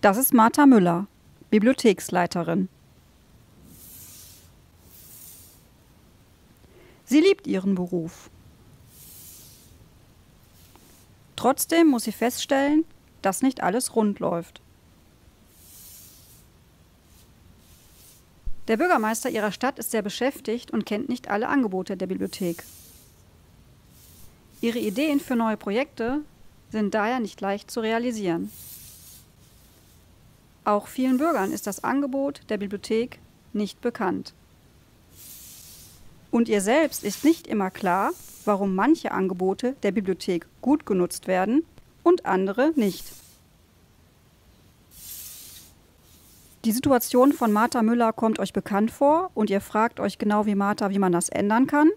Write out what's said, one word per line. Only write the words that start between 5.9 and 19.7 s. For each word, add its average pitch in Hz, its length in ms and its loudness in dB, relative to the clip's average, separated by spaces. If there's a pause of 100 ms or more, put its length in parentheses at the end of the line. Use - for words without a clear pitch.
Sie 285 160 4
liebt 381 260 4
ihren 190 280 0
Beruf. 180 560 -6 (3000)
Trotzdem 320 520 2
muss 247 160 2
sie 214 80 -4
feststellen, 277 760 0 (340)
dass 190 220 -2
nicht 262 200 0
alles 208 340 -2
rund 208 220 0
läuft. 175 440 -6 (4000)
Der 226 100 2
Bürgermeister 254 500 0
ihrer 214 240 -2
Stadt - 260 -4